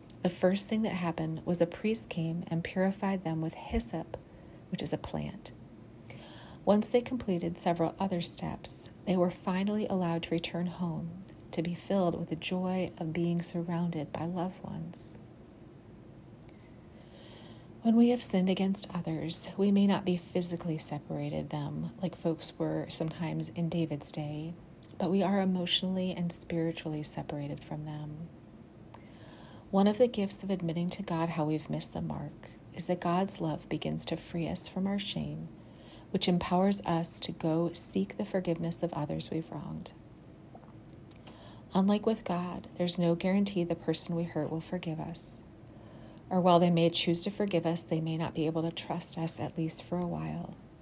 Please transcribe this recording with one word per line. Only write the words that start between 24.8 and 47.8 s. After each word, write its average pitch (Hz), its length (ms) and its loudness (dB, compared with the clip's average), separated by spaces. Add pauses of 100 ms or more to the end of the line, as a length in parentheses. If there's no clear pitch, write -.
but 175 120 0
we 196 140 4
are 196 160 4
emotionally 185 720 0
and 175 220 -2
spiritually 165 680 -2
separated 147 640 -4
from 151 220 -8
them. 151 420 -8 (1400)
One 196 160 6
of 208 120 4
the 247 80 8
gifts 202 360 2
of 190 60 -4
admitting 175 400 0
to - 120 -2
God 170 280 0
how 160 160 0
we've 156 240 -2
missed 156 240 0
the 170 80 -4
mark 147 480 -8 (260)
is - 120 2
that 175 120 2
God's 180 400 2
love 160 300 -4
begins 151 340 -2
to 165 140 0
free 165 320 -4
us 180 180 2
from 190 180 -2
our 202 140 0
shame, 156 480 -6 (640)
which - 160 2
empowers 185 580 4
us 165 340 4
to - 120 -2
go 165 420 0
seek - 440 2
the 208 80 -4
forgiveness 170 560 -2
of 175 120 -2
others 156 360 -2
we've 160 220 -4
wronged. 156 420 -10 (1800)
Unlike 208 320 4
with 226 180 2
God, 175 440 -4 (100)
there's 175 200 2
no 170 160 4
guarantee 190 500 2
the 170 120 -2
person 170 400 2
we 170 80 0
hurt 160 260 -2
will 160 120 -4
forgive 165 380 -6
us. - 420 -2 (880)
Or 185 100 2
while 175 200 8
they 175 100 6
may 170 200 6
choose 170 340 2
to 202 60 0
forgive 190 360 0
us, 170 180 2